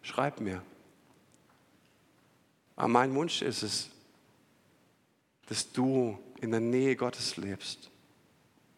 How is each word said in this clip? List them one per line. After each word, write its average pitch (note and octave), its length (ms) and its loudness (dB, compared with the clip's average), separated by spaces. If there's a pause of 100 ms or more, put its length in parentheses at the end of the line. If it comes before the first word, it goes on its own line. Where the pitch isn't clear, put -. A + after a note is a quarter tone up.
Schreib - 400 -2
mir. F#2+ 220 -4 (2250)
Aber - 120 2
mein B2 260 6
Wunsch D#3+ 280 0
ist - 200 -2
es, - 280 -4 (1600)
dass - 220 -4
du B2+ 480 2 (220)
in A2+ 100 -2
der A2+ 100 2
Nähe B2+ 360 2
Gottes - 400 -4
lebst, - 540 -8 (880)